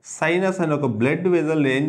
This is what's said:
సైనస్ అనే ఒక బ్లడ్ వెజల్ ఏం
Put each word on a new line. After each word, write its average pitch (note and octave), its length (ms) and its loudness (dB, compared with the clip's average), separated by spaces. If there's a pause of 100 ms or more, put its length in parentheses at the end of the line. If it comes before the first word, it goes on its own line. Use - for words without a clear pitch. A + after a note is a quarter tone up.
(180)
సైనస్ F#3 460 0
అనే D#3 140 0
ఒక C#3+ 100 -2 (120)
బ్లడ్ D#3+ 360 0
వెజల్ D#3 400 2
ఏం C#3 140 0